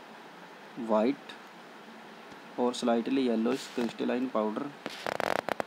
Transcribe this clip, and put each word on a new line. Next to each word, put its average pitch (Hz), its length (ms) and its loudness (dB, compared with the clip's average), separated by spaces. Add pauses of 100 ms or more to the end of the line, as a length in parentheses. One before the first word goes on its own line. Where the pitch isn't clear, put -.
(920)
white 110 420 4 (1200)
or 123 160 4
slightly 123 540 4
yellowish 117 380 4 (100)
crystalline 123 540 0
powder। 107 360 2 (1000)